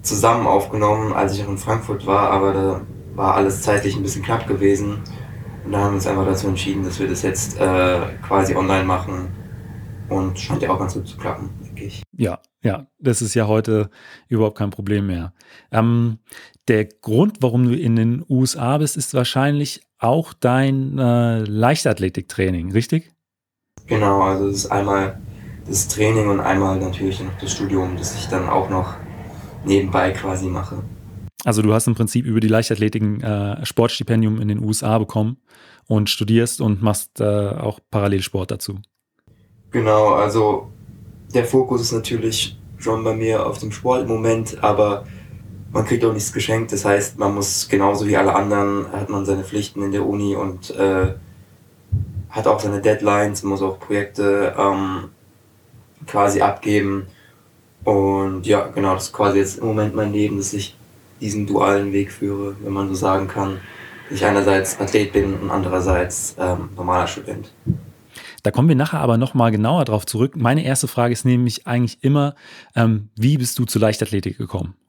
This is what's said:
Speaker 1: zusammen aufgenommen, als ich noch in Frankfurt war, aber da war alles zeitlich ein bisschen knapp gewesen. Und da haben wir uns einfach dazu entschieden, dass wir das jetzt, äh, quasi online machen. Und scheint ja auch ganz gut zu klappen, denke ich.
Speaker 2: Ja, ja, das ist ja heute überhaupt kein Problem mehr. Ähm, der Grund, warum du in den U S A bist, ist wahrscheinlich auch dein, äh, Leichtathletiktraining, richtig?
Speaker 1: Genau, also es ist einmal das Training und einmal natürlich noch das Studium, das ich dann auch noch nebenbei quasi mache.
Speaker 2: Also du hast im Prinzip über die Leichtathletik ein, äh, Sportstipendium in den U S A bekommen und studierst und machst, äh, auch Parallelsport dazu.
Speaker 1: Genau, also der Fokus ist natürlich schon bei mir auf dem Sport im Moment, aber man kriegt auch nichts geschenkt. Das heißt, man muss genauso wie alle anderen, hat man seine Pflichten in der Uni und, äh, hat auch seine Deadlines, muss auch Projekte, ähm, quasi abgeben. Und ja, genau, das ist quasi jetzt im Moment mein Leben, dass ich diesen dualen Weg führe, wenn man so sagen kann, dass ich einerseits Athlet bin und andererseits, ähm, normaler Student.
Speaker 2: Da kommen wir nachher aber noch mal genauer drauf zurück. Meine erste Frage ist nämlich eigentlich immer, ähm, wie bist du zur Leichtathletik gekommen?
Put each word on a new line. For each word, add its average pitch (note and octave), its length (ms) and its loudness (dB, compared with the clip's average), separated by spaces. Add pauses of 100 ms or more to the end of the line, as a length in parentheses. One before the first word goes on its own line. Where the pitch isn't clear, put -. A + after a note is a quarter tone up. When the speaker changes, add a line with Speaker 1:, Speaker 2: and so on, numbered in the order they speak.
Speaker 1:
zusammen G#2+ 460 2
aufgenommen, G#2 640 2
als G2 200 0
ich G2+ 80 -4
noch G2+ 80 -6
in G2 80 -4
Frankfurt G#2+ 480 -4
war, G#2 240 2
aber G2 240 2
da F#2+ 280 0 (340)
war F#2+ 200 0
alles G2 280 0
zeitlich G2+ 320 0
ein G2 80 -4
bisschen G2 200 -4
knapp - 240 -4
gewesen. G2+ 520 0 (680)
Und G2+ 60 -6
da G2+ 80 0
haben G2+ 120 2
wir G2+ 40 -2
uns F#2 120 -2
einfach G2 180 0
dazu F#2+ 220 0
entschieden, G2 380 -2
dass F2 140 -6
wir F#2+ 80 0
das F2+ 140 -4
jetzt, - 380 -4
äh, F#2 400 2 (260)
quasi F#2+ 300 2
online F#2+ 300 0
machen. F#2 420 -4 (800)
Und F#2+ 320 -2
scheint - 240 -4
ja - 80 -2
auch - 80 0
ganz G2 160 -4
gut F#2+ 120 -6
zu - 100 -14
klappen, - 320 -8 (140)
denke - 200 -14
ich. - 180 -12 (140)
Speaker 2:
Ja, G2+ 240 -2 (240)
ja, G#2 240 0 (100)
das B2 240 2
ist G#2+ 140 -2
ja A2+ 100 4
heute G#2+ 460 2 (360)
überhaupt A2 300 2
kein G2+ 140 -2
Problem G2+ 340 -2
mehr. F2 280 -4 (380)
Ähm, A#2 460 2 (500)
der G#2+ 180 4
Grund, D3+ 560 2
warum B2 260 4
du A#2+ 80 2
in A#2+ 200 2
den A#2 320 2
U C3 160 2
S - 120 0
A C3 240 0
bist, D3+ 180 -2
ist - 160 -6
wahrscheinlich C#3 680 0 (180)
auch C#3 340 2
dein, C3+ 640 2
äh, A#2+ 440 4
Leichtathletiktraining, G2 1300 0
richtig? A#2+ 400 0 (720)
Speaker 1:
Genau, G2+ 360 2
also F#2+ 260 2
es G2+ 120 -2
ist - 120 -4
einmal G2+ 480 0 (480)
das - 220 -2
Training G#2+ 400 2
und G2 100 2
einmal F#2+ 400 2
natürlich F#2+ 400 -2
noch F#2 200 -8
das G2 120 -6
Studium, F#2+ 460 -2
das - 180 -6
ich - 140 -8
dann - 200 -2
auch - 200 0
noch F#2 260 -2 (680)
nebenbei F#2+ 480 2
quasi F#2+ 360 -4
mache. F#2 340 -6 (640)
Speaker 2:
Also G#2+ 180 2
du G#2+ 120 4
hast A2+ 120 2
im A#2 80 2
Prinzip A#2+ 320 0
über A2+ 140 2
die G#2+ 80 2
Leichtathletik G#2+ 560 2
ein, G#2 180 -2
äh, G#2 420 -2
Sportstipendium A2 800 2
in G#2 60 -2
den G#2 160 0
U G#2+ 80 0
S G#2+ 100 -2
A A2 160 2
bekommen A2 400 0 (480)
und G#2 240 2
studierst A2+ 520 2
und G#2 200 0
machst, - 380 -2
äh, G#2 300 0
auch G#2+ 300 -6 (120)
Parallelsport G2 580 0
dazu. G2 300 -8 (920)
Speaker 1:
Genau, G#2+ 420 6
also G#2 580 2 (640)
der A#2+ 100 4
Fokus B2+ 360 2
ist A#2 100 -2
natürlich A2+ 640 -2 (220)
schon A2+ 240 -2
bei A2+ 100 2
mir A2 320 0
auf - 140 -4
dem G#2+ 120 -6
Sport B2+ 300 0
im - 60 -4
Moment, A2+ 560 0
aber G#2 420 2 (640)
man A2 140 0
kriegt A#2 200 0
auch A2 80 4
nichts G#2 200 -4
geschenkt. A2+ 380 -2
Das G2+ 140 -2
heißt, G2+ 340 2
man G2+ 160 0
muss - 320 -2
genauso G2+ 400 2
wie G2 100 4
alle F#2+ 160 4
anderen, G2+ 580 0
hat G2+ 200 -6
man G2 140 -2
seine G2 180 0
Pflichten G2+ 400 -4
in G2 80 -2
der G2+ 160 0
Uni G2+ 280 0
und, F#2 360 -6
äh, F#2+ 420 2 (1160)
hat - 160 0
auch - 120 4
seine G2+ 220 -2
Deadlines, G#2 600 2
muss G2 180 -2
auch F#2+ 180 -2
Projekte, G2+ 800 0
ähm, F#2+ 520 0 (960)
quasi G2+ 340 2
abgeben. G2 640 0 (800)
Und G2 640 0
ja, G2+ 200 2
genau, F#2+ 280 0
das F#2 100 -6
ist - 80 -12
quasi G2+ 240 2
jetzt F#2+ 220 0
im A#2 80 -2
Moment G#2+ 260 0
mein G#2+ 180 -2
Leben, G#2 260 0
dass G2 160 -4
ich G2+ 220 -6 (460)
diesen G#2 240 -4
dualen G2 480 2
Weg G2 180 0
führe, G2+ 520 -4
wenn G2 100 -6
man G2 140 -2
so F#2+ 80 -4
sagen F#2+ 320 0
kann, F#2+ 320 -4 (500)
dass - 80 -6
ich - 80 0
einerseits G2 560 2
Athlet G2+ 320 2
bin G2 220 2
und F#2 160 -4
andererseits, F#2 880 0
ähm, F2+ 360 -2
normaler F2+ 300 0
Student. - 480 -10 (880)
Speaker 2:
Da G#2 80 2
kommen D3+ 180 4
wir D3+ 60 6
nachher D3+ 240 0
aber A#2 180 4
noch B2 160 0
mal A#2 160 6
genauer A2+ 360 2
drauf G#2+ 200 0
zurück. B2 320 0
Meine C3+ 260 2
erste C3 240 0
Frage A#2+ 240 0
ist A#2 140 -4
nämlich B2 420 2
eigentlich A#2+ 360 -2
immer, C#3+ 320 2 (380)
ähm, A2 420 2
wie B2+ 220 4
bist A#2+ 220 -2
du A#2+ 60 2
zur G#2+ 160 0
Leichtathletik G#2 560 0
gekommen? F#2 380 -6 (140)